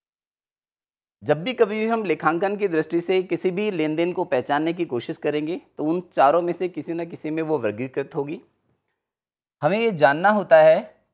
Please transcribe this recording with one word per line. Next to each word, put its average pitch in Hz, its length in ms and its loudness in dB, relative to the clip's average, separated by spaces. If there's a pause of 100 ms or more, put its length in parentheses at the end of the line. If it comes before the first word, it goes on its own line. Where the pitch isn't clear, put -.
(1200)
जब 147 200 0
भी 247 100 -4
कभी 214 260 0
भी 220 80 0
हम 226 160 -2
लेखांकन 170 540 0
की 202 100 -2
दृष्टि 165 340 -2
से 185 220 0
किसी 180 280 -2
भी 208 200 -2
लेन 156 240 -2
देन 170 180 -2
को 180 120 -4
पहचानने 147 480 -2
की 175 120 -4
कोशिश 135 320 -6
करेंगे, 151 400 -4 (200)
तो 147 80 -4
उन 170 160 -2 (120)
चारों 156 280 4
में 175 120 -4
से 180 160 -6
किसी 165 240 -8
न 170 120 -6
किसी 156 260 -10
में 160 120 -4
वो 156 160 -2
वर्गीकृत 127 560 -6
होगी। 147 260 -8 (1200)
हमें 180 180 0
ये 226 140 0
जानना 151 360 4
होता 185 280 4
है 156 220 8 (340)